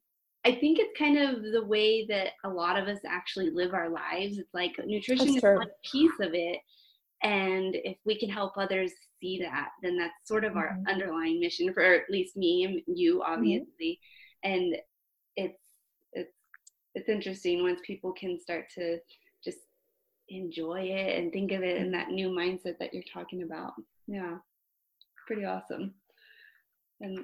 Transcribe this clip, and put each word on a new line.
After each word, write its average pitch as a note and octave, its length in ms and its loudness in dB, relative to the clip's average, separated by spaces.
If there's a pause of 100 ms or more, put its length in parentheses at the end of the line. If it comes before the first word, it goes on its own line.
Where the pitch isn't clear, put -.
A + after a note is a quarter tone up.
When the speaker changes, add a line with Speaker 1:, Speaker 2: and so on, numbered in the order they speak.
(440)
Speaker 1:
I B3 120 6
think D4+ 240 4
it's G#4+ 180 0
kind D4 200 6
of C4 240 2 (120)
the A3+ 120 4
way G#3+ 420 4
that G3 240 0 (120)
a G3 60 -4
lot F3+ 280 2
of G3 120 0
us G3+ 180 -4
actually F#3 440 -2
live F3+ 220 0
our E3+ 160 0
lives. E3+ 500 -4
It's - 140 -12
like F3+ 200 -2 (120)
nutrition B3 420 2
Speaker 2:
That's C#4 100 6
Speaker 1:
is A#3+ 40 0
Speaker 2:
true. G3+ 160 8
Speaker 1:
one A3+ 120 -2 (200)
piece D4 320 6
of E3+ 120 -2
it. E3+ 260 -2 (640)
And F#3+ 520 0
if - 300 -6
we G#3+ 140 0
can G#3+ 100 -2
help G3 280 -4
others F#3+ 340 0 (300)
see F#3 200 -4
that, C#3+ 280 -4 (120)
then F3+ 160 0
that's E3+ 160 -2 (120)
sort G#3+ 180 0
of G3+ 140 -2
our D#3+ 200 0
Speaker 2:
Mm-hmm. G3 120 -4
Speaker 1:
underlying E3+ 500 0
mission, F3 340 0
for F3+ 80 2
at F3 280 6
least F#3 260 -2
me F3+ 300 2
and F3+ 320 -2
you, F3 220 4
Speaker 2:
Mm-hmm. E3 140 -2
Speaker 1:
obviously. E3 640 0 (440)
And F3+ 320 0 (640)
it's, F#3 200 -4 (540)
it's, - 220 -8 (600)
it's G3 160 -8
interesting F#3+ 540 0
once F3+ 240 0
people F#3 240 -8
can F3+ 280 -6
start - 260 -8 (100)
to E3+ 240 -4 (440)
just F3+ 140 -8 (720)
enjoy F#3+ 520 -6
it F#3+ 360 -2
and E3+ 140 -2
think G3 220 -2
of F#3 100 -2
it F3+ 140 0
in F#3 140 -2
that F3 180 0
new F#3+ 200 -2
mindset F3+ 500 -4
that E3+ 140 -8
you're F3+ 180 -8
talking F3+ 320 -10
about. E3 280 -10 (360)
Yeah, F#3 280 -6 (920)
pretty G#3 200 -4
awesome. F#3+ 480 -6 (1080)
And F#3+ 240 -8